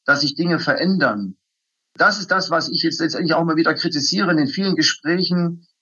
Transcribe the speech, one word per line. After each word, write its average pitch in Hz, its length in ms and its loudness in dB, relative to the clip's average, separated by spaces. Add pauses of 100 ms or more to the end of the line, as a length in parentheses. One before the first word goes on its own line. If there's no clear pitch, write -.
dass 143 180 2
sich 151 120 -2
Dinge 165 240 0
verändern. 135 760 0 (580)
Das 202 240 2
ist 180 120 -6
das, 185 200 0
was 160 180 0
ich - 140 -4
jetzt 165 180 -2
letztendlich 160 340 0
auch 165 100 2
mal 160 120 0
wieder 165 180 2
kritisiere 170 560 -2
in 165 60 4
den 147 120 2
vielen 190 260 -2
Gesprächen. 170 920 -2 (160)